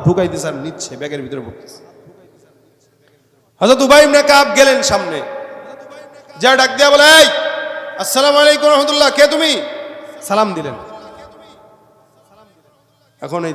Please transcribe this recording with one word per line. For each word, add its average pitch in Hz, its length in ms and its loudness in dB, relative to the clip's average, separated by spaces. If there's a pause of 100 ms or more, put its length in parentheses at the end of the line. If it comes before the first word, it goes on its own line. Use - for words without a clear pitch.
ঢুকাইতেছে 175 420 -2
আর 147 60 -10
নিচ্ছে, 139 420 -14
ব্যাগের 147 260 -12
ভিতরে 127 180 -12
পড়তেছে। - 480 -20 (1700)
হযরত 240 220 2
উবাই 294 220 6
ইবনে 285 180 2
কাব 285 240 4 (100)
গেলেন 269 260 4
সামনে, 175 400 -4 (1160)
যা 254 180 2
ডাক 269 200 2
দিয়া 285 140 4
বলে, 285 120 4
"এই, 311 240 8 (720)
আসসালামু 277 400 0
আলাইকুম 294 320 2
রহমতুল্লাহ, 285 400 2
কে 285 160 4
তুমি?" 302 360 -2 (600)
সালাম 202 300 -2
দিলেন। 151 200 -10 (2500)
এখন 165 240 -8
এই 160 100 -8